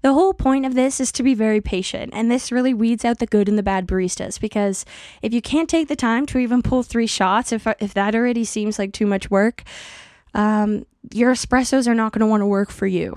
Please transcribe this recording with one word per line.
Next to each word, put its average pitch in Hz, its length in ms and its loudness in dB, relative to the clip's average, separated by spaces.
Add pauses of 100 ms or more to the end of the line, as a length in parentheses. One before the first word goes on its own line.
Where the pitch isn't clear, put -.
the 269 120 4
whole 370 180 4
point 269 320 0
of 262 100 -2
this 262 260 0
is 247 120 -2
to - 120 -4
be 262 100 4
very 214 260 2
patient, - 540 -6
and 226 160 0
this 247 220 -2
really 254 200 2
weeds 226 320 0
out 240 140 0
the 233 80 -2
good 208 220 2
and 208 100 2
the 202 60 -2
bad 190 240 -2
baristas, 185 520 -4
because 202 440 -2 (360)
if 220 140 -4
you 233 80 0
can't 311 260 0
take 330 200 0
the 294 80 -4
time 233 300 0
to - 120 -2
even 247 240 2
pull 247 220 0
three 226 240 -2
shots, 202 420 0
if, 220 160 -2 (140)
if 202 140 -6
that 208 200 0
already 233 300 0
seems 208 340 -4
like 196 140 -4
too 214 140 0
much 196 220 0
work, 202 360 0 (720)
um, 208 500 0 (280)
your 233 200 2
espressos 254 540 0
are 233 80 4
not 220 180 0
gonna 220 140 2
wanna 214 200 2
work 202 240 0
for - 180 -4
you. 180 280 -2